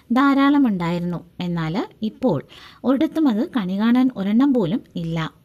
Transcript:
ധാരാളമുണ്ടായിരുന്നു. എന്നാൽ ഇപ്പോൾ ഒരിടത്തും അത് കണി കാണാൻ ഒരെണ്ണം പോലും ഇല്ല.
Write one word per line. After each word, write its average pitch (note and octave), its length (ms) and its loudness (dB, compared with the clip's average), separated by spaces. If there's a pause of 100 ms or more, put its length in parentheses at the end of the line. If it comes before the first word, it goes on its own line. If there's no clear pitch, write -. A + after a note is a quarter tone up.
(180)
ധാരാളമുണ്ടായിരുന്നു. A3+ 1040 2 (240)
എന്നാൽ E3 280 -4 (360)
ഇപ്പോൾ G3 280 -2 (480)
ഒരിടത്തും D#4 460 0
അത് G#3 100 0 (140)
കണി F#3 240 -2
കാണാൻ A#3+ 260 4 (140)
ഒരെണ്ണം A3+ 380 2
പോലും G3+ 220 0 (220)
ഇല്ല. E3 160 -4 (260)